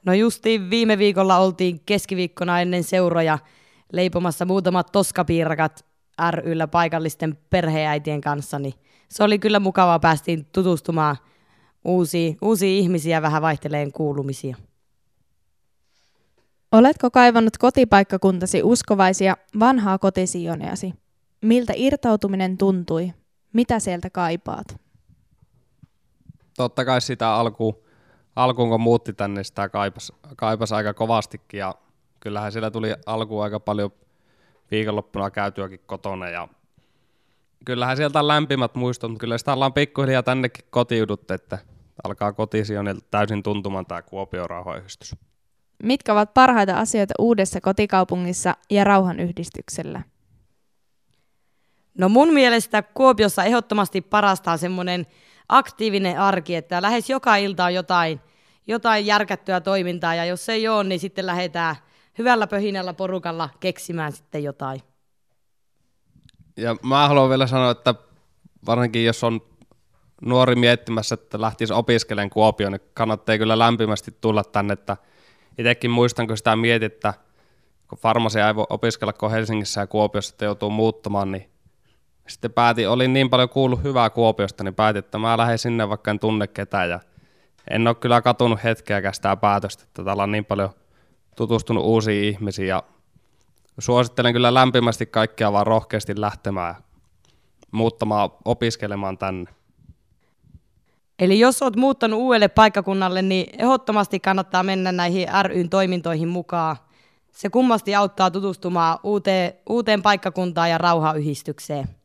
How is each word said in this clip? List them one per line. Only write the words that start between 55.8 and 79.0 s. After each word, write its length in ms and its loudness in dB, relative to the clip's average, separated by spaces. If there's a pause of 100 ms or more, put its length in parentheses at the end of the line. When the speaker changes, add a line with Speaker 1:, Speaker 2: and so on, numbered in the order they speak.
Speaker 1:
arki, 360 0
että 260 -4
lähes 280 0
joka 260 2
ilta 300 0
on 80 0
jotain, 480 -2 (460)
jotain 380 0
järkättyä 560 0
toimintaa, 540 -2
ja 100 -2
jos 240 -6
ei 180 -2
oo, 160 0
niin 160 -2
sitten 260 -8
lähdetään 500 -4 (420)
hyvällä 300 2
pöhinällä 460 -4
porukalla 560 -6 (100)
keksimään 520 -6
sitten 320 -10
jotain. 380 -8 (1800)
Speaker 3:
Ja 260 -4
mä 240 4
haluan 220 6
vielä 180 2
sanoa, 240 2
että 240 0 (720)
varsinkin 400 0
jos 180 0
on 180 -2 (800)
nuori 340 4
miettimässä, 580 2
että 280 -10
lähtisi 320 -4
opiskelemaan 560 0
Kuopioon, 440 2
niin 80 -10 (120)
kannattaa 440 -2
kyllä 220 0
lämpimästi 600 0
tulla 220 0
tänne, 300 -2
että 240 -8 (600)
itekin 340 0
muistan, 360 0
kun 100 -6
sitä 180 2
mietin, 300 0
että 280 -4 (760)
kun 100 -18
farmasia 500 2
ei 80 2
voi 140 -2
opiskella 440 -4